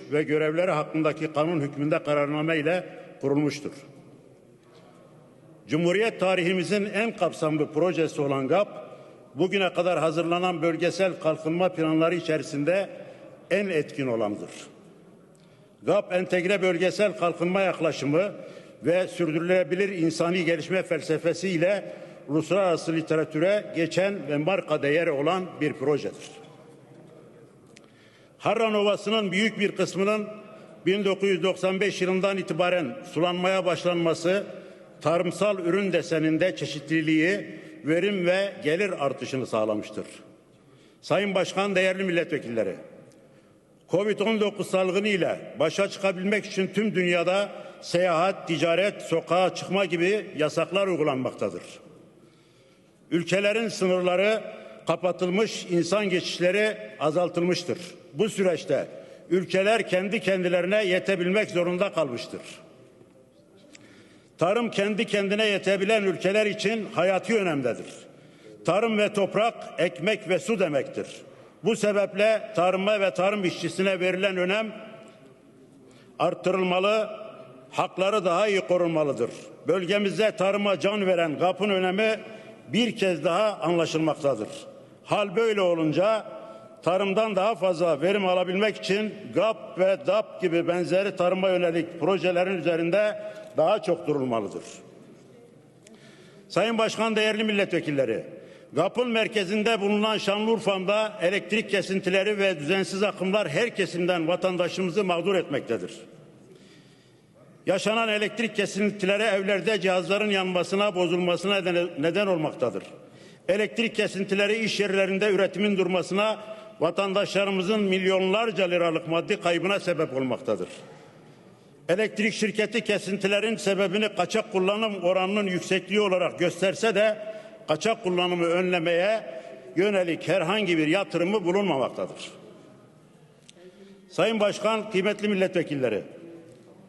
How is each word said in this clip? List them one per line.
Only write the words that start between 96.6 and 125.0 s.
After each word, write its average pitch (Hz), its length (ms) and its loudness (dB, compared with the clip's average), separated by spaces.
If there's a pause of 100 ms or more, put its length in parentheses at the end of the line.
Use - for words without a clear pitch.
Başkan, 220 380 0
değerli 214 280 2
milletvekilleri, 151 800 0 (480)
gap'ın 196 360 0
merkezinde 214 720 0
bulunan 208 380 2
Şanlıurfa'mda 208 1040 0
elektrik 196 500 0
kesintileri 190 680 0
ve 190 200 2
düzensiz 190 440 -2
akımlar 190 460 0
her 220 280 0
kesimden 175 520 0
vatandaşımızı 180 760 0
mağdur 180 300 0
etmektedir. 135 580 -2 (1700)
Yaşanan 202 420 0
elektrik 214 480 -2
kesintileri 202 640 0
evlerde 202 580 0
cihazların 190 500 0
yanmasına, 190 640 0
bozulmasına 180 640 2
neden, 175 280 0 (100)
neden 170 280 2
olmaktadır. 131 560 0 (640)
Elektrik 208 460 0
kesintileri 202 720 0
iş 190 160 -2
yerlerinde 196 500 2
üretimin 196 460 2
durmasına, 185 600 0 (420)
vatandaşlarımızın 190 1000 0
milyonlarca 190 840 2
liralık 170 440 0
maddi 165 320 0
kaybına 180 400 0
sebep 156 360 -2
olmaktadır. 110 520 -2 (1200)
Elektrik 214 460 0
şirketi 214 460 0
kesintilerin 202 760 0
sebebini 196 580 0
kaçak 196 380 -2
kullanım 196 500 0